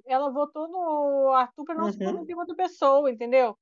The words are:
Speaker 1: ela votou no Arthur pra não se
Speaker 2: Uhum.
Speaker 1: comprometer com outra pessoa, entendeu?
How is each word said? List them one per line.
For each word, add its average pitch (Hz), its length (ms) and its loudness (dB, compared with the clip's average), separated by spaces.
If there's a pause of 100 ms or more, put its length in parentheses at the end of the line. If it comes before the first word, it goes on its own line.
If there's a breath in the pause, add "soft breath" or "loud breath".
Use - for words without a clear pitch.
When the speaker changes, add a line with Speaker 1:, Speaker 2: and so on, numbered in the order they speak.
Speaker 1:
ela 269 260 0
votou 294 360 -4
no 294 680 0
Arthur 262 320 0
pra 330 100 -8
não 214 160 -2
se 196 80 -10
Speaker 2:
Uhum. 190 60 -6
Speaker 1:
comprometer 339 280 -6
com 339 80 -8
outra 349 140 -10
pessoa, 294 560 2
entendeu? 233 500 2